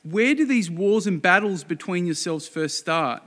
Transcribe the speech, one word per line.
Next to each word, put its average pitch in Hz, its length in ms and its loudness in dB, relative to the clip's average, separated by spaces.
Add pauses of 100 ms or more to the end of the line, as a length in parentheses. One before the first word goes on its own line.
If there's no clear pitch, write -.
"Where 220 320 2
do 302 100 2
these 233 260 2
wars 196 360 2
and 170 160 0
battles 185 420 2
between 175 400 -2
yourselves 160 420 -4
first 156 320 -4
start? 160 480 -2